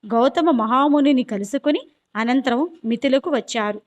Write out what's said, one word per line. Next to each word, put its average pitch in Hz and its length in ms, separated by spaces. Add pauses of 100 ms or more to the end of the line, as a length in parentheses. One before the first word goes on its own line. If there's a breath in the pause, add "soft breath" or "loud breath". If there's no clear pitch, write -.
గౌతమ 269 440
మహామునిని 269 720
కలుసుకుని 269 580 (360 soft breath)
అనంతరము 247 540 (140)
మిథిలకు 262 460
వచ్చారు. 214 560